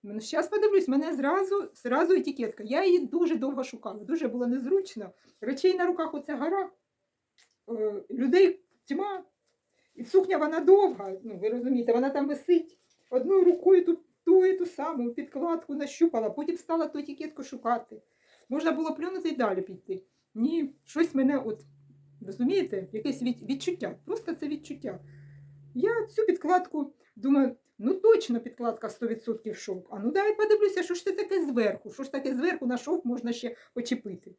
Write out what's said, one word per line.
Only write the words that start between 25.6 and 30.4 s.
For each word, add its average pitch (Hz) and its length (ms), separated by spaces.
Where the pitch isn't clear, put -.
Я 427 300
цю 440 200
підкладку, 349 680
думаю, 269 400
ну 240 160
точно 381 460
підкладка 233 500
сто - 180
відсотків 220 480
шовк. 185 360
А 196 80
ну 226 120
дай 415 260
подивлюся, 415 460